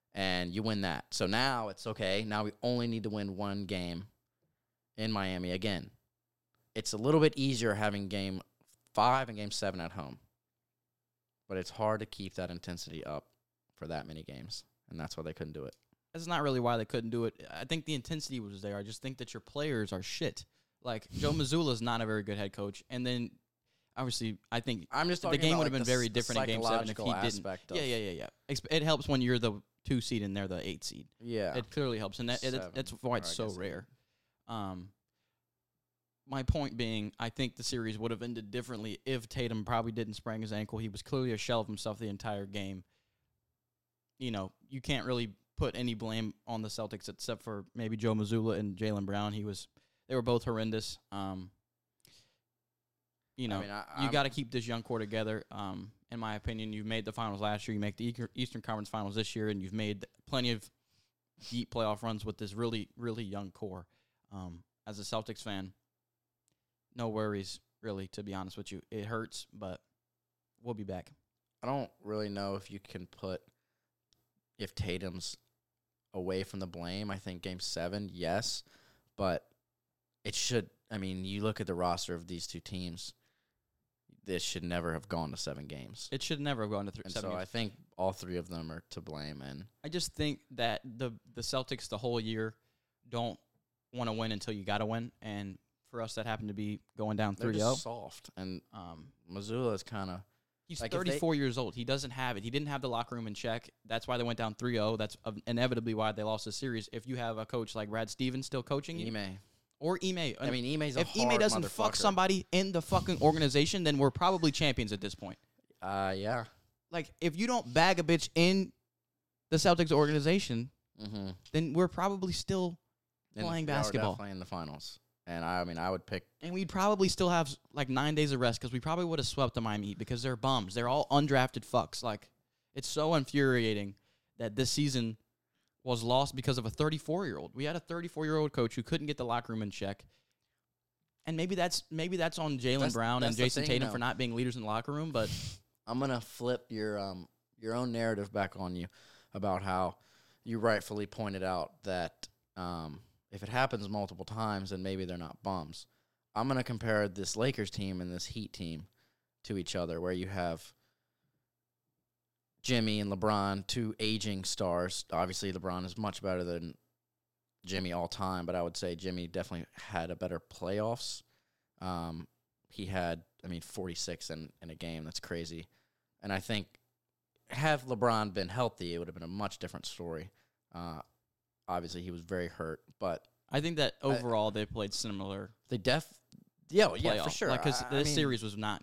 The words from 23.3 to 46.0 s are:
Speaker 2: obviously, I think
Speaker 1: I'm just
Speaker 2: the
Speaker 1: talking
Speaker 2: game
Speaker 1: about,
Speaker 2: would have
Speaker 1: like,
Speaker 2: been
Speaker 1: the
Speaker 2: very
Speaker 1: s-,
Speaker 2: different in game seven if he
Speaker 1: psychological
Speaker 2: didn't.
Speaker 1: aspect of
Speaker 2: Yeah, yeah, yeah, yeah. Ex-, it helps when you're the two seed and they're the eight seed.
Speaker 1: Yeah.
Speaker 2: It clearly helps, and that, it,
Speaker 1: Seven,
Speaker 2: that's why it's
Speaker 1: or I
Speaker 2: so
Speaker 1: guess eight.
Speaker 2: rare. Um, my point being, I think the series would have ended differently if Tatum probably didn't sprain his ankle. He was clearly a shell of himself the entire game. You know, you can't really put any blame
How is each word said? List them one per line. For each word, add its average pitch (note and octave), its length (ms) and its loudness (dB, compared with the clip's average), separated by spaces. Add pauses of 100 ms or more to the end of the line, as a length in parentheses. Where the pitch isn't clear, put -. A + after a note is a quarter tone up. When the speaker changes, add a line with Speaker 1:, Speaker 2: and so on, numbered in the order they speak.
Speaker 2:
obviously, A#2+ 420 -2 (140)
I A#2 100 0
think A2+ 300 -2
Speaker 1:
I'm D3+ 180 2
just F3 120 0
Speaker 2:
the - 80 0
Speaker 1:
talking C#3+ 120 4
Speaker 2:
game D#3+ 100 6
Speaker 1:
about, E3 80 6
Speaker 2:
would D#3 60 6
have C3+ 80 2
Speaker 1:
like, C3+ 60 2
Speaker 2:
been A#2+ 60 0
Speaker 1:
the B2 60 4
Speaker 2:
very B2 160 6
Speaker 1:
s-, A2+ 40 -2
Speaker 2:
different B2 300 2
in C3 60 0
game A2+ 160 2
seven A2+ 160 4
if A2+ 40 0
he A2 120 -2
Speaker 1:
psychological G#2+ 100 -2
Speaker 2:
didn't. F#2+ 200 2
Speaker 1:
aspect G2 460 -4
of F3+ 60 -2
Speaker 2:
Yeah, D#3 60 0
yeah, B2 140 2
yeah, G2+ 140 -2
yeah. C#2+ 160 -6 (220)
Ex-, C#3+ 120 -2 (100)
it D#3 120 4
helps D3+ 240 4
when C3+ 140 6
you're B2 180 6
the A2 220 2 (240)
two B2+ 160 4
seed A2+ 220 0
and G2 120 0
they're G2 120 0
the F#2 200 -4
eight F#2 160 -6
seed. - 220 -8 (140)
Speaker 1:
Yeah. A2 360 0
Speaker 2:
It A#2+ 140 -4
clearly C3 280 0
helps, G2 220 -4
and A#2+ 100 -2
that, B2 140 0
it, B2+ 100 0
Speaker 1:
Seven, F#2 200 -4
Speaker 2:
that's C3 180 -4 (100)
why A#2+ 160 0
it's E2+ 120 -2
Speaker 1:
or - 20 -2
I E2+ 40 -2
Speaker 2:
so A2+ 120 -2
Speaker 1:
guess G2 80 -4
eight. F2+ 40 -8
Speaker 2:
rare. F#2 280 -6 (600)
Um, G2 420 -6 (1400)
my C3+ 160 -2
point C#3 340 4
being, A2 420 0
I A#2 100 -2
think B2+ 260 -2
the A#2 80 -12
series A2+ 340 -2
would A2+ 140 -2
have A2+ 120 -6
ended A2+ 280 -6
differently A#2 540 -6
if B2 240 -4
Tatum A#2 360 0
probably A2+ 260 2
didn't G#2+ 240 -2
sprain A2 260 -6
his G#2+ 120 -4
ankle. G#2+ 260 -4
He A2 100 -4
was G2+ 120 -10
clearly C3 320 0
a G#2+ 40 -2
shell A#2 240 2
of G#2 60 -2
himself G#2 320 -4
the A2+ 100 -4
entire G2+ 360 -4
game. G2 380 -6 (1300)
You B2+ 140 -2
know, F#2+ 200 -2 (180)
you C3 120 -8
can't C3 240 0
really A#2+ 240 0 (280)
put C#3 180 0
any A#2+ 180 0
blame A2 400 -2 (140)